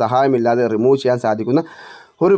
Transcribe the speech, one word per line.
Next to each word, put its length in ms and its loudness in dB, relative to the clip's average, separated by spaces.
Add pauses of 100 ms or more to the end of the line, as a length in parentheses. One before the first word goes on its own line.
സഹായമില്ലാതെ 600 0 (140)
റിമൂവ് 260 2
ചെയ്യാൻ 240 0
സാധിക്കുന്ന 360 -2 (640)
ഒരു 140 4